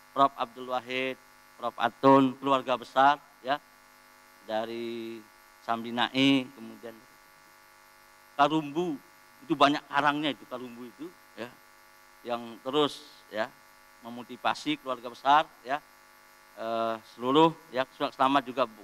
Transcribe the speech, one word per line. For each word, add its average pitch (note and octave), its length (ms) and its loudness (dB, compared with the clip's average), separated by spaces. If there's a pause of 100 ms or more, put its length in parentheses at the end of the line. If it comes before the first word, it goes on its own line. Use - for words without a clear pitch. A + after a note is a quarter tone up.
(160)
Prof C#3 180 6
Abdul B2+ 380 -8
Wahid, B2+ 420 -4 (460)
Prof A#2+ 160 -6
Atun, C3+ 640 4
keluarga C3 400 0
besar C#3 400 2 (240)
ya, C#3 160 -2 (880)
dari A2+ 720 -8 (400)
Sambinae, B2 960 0
kemudian A2+ 400 -18 (1400)
Karumbu, D3+ 600 0 (480)
itu - 80 -6
banyak C#3+ 400 2
karangnya C#3+ 400 0
itu, A2 160 -12
Karumbu B2 400 -14
itu C3 180 -16 (300)
ya, A#2+ 160 -12 (720)
yang A#2 400 -8
terus C#3 640 -2
ya A2 240 -6 (480)
memotivasi A#2+ 800 -6
keluarga B2 320 -8
besar C#3+ 320 4 (180)
ya, C3 160 -6 (800)
eh, A2+ 400 -4 (160)
seluruh C#3 400 4 (180)
ya, B2+ 220 -2
selamat C3+ 560 2
juga B2+ 160 -2 (200)